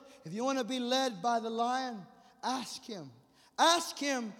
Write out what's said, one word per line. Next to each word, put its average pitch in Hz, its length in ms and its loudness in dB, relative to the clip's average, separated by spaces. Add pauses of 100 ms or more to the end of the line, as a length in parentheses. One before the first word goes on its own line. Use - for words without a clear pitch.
(240)
if 160 80 -10
you 220 120 -2
want 269 140 2
to 254 60 0
be 254 160 -2
led 247 420 0
by 233 160 2
the 226 120 -4
lion, 233 540 -2 (380)
ask 240 420 -4
him. 160 280 -12 (440)
Ask 330 420 4
him 254 420 -2